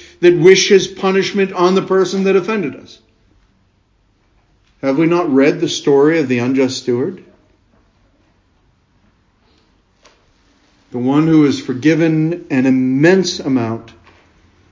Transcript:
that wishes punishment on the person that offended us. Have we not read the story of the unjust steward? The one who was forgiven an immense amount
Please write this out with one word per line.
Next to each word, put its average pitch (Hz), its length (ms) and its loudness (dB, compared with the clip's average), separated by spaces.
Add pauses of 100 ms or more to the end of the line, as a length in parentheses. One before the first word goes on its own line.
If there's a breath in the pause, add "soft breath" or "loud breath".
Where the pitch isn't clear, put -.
(200 loud breath)
that 175 180 4
wishes 190 500 4
punishment 190 640 -2
on 185 200 0
the 190 80 2
person 190 440 -2
that 190 100 0
offended 190 400 -4
us. - 260 -20 (1800)
Have 135 160 -2
we 165 100 2
not 170 220 0
read 139 300 2
the 165 80 -2
story 147 520 0
of 135 100 -4
the 123 100 -2
unjust 131 440 -2
steward? 131 420 -6 (3750)
The 123 80 -10
one 143 280 0
who 160 140 4
was 139 200 0
forgiven 156 880 -2
an 131 160 0
immense 135 760 0
amount 113 520 -4 (800 soft breath)